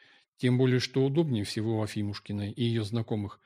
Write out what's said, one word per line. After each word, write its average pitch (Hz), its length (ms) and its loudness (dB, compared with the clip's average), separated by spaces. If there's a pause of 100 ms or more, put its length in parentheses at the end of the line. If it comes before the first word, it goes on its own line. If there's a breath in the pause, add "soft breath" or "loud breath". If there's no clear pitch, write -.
(380 soft breath)
Тем 123 200 4
более, 127 220 4
что 135 240 0
удобнее 139 400 2
всего 110 380 -2
о 107 40 0
Фимушкиной 104 680 -4
и 123 120 -2
ее 113 200 0
знакомых 107 600 -4